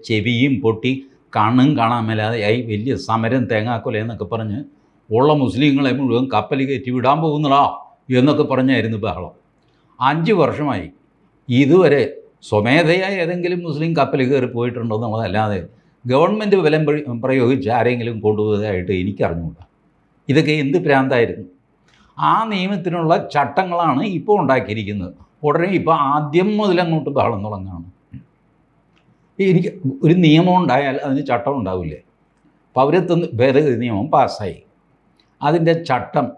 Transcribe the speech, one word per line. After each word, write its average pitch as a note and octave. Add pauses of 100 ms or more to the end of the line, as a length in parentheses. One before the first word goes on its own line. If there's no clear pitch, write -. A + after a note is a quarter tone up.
ചെവിയും A#2
പൊട്ടി B2+ (300)
കണ്ണും B2
കാണാൻ A#2
മേലാതെയായി. A2
വലിയ A2+
സമരം, A2+
തേങ്ങാക്കൊല A2+
എന്നൊക്കെ G#2+
പറഞ്ഞ് A2 (540)
ഉള്ള C#3
മുസ്ലിങ്ങളെ C3+
മുഴുവൻ B2+
കപ്പൽ C3+
കയറ്റി C3
വിടാൻ B2+
പോകുന്നടാ D3+ (540)
എന്നൊക്കെ C#3+
പറഞ്ഞായിരുന്നു B2+
ബഹളം. F#2 (680)
അഞ്ച് D#3+
വർഷമായി, A#2+ (600)
ഇതുവരെ C#3 (320)
സ്വമേധയാ D#3
ഏതെങ്കിലും F3
മുസ്ലിം D#3+
കപ്പൽ C#3
കയറി B2+
പോയിട്ടുണ്ടോ A#2
എന്നുള്ളതല്ലാതെ G#2+ (400)
ഗവൺമെൻറ് G3
ബലം D#3
പ്രയോ-, C#3+
പ്രയോഗിച്ച് C3
ആരെങ്കിലും A#2+
കൊണ്ടുപോയതായിട്ട് G#2
എനിക്കറിഞ്ഞുകൂടാ. F2 (640)
ഇതൊക്കെ C#3+
എന്ത് D3+
ഭ്രാന്തായിരുന്നു? C3 (720)
ആ E3
നിയമത്തിനുള്ള F3
ചട്ടങ്ങളാണ് E3
ഇപ്പോൾ G3
ഉണ്ടാക്കിയിരിക്കുന്നത്. G#2 (300)
ഉടനെ D#3 (120)
ഇപ്പോൾ D#3
ആദ്യം D3+
മുതൽ F#3+
അങ്ങോട്ട് E3
ബഹളം A2+
തുടങ്ങുകയാണ്. F#2+ (1500)
എനിക്ക് F3+ (320)
ഒരു D#3+
നിയമം F3+
ഉണ്ടായാൽ C3+
അതിന് C#3+
ചട്ടം C3+
ഉണ്ടാവില്ലേ? F#2 (800)
പൗരത്വ E3+
ഭേദഗതി C3
നിയമം A2+
പാസ്സായി. A2 (840)
അതിൻ്റെ E3
ചട്ടം C3 (100)